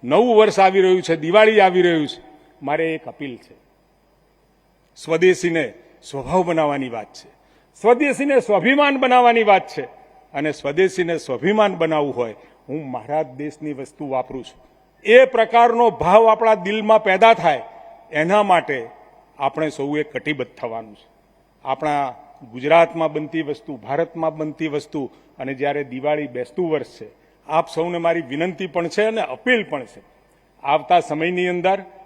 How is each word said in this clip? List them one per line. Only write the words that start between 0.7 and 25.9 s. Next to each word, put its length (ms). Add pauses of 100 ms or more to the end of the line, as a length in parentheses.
રહ્યું 220
છે, 140
દિવાળી 440
આવી 220
રહ્યું 240
છે, 160 (400)
મારે 320
એક 100
અપીલ 320
છે. 180 (1400)
સ્વદેશીને 760 (300)
સ્વભાવ 400
બનાવવાની 460
વાત 180
છે, 220 (520)
સ્વદેશીને 600
સ્વાભિમાન 560
બનાવવાની 460
વાત 260
છે 140 (520)
અને 180
સ્વદેશીને 680
સ્વાભિમાન 580
બનાવવું 400
હોય, 180 (340)
હું 220
મારા 320
જ 40
દેશની 460
વસ્તુ 360
વાપરું 360
છું. 180 (420)
એ 200
પ્રકારનો 680
ભાવ 360
આપણા 280
દિલમાં 500
પેદા 300
થાય 280 (500)
એના 300
માટે 460 (500)
આપણે 300
સૌએ 340
કટિબદ્ધ 540
થવાનું 380
છે. 120 (580)
આપણા 500 (360)
ગુજરાતમાં 640
બનતી 300
વસ્તુ, 340
ભારતમાં 600
બનતી 320
વસ્તુ 420 (280)
અને 160
જ્યારે 300
દિવાળી, 420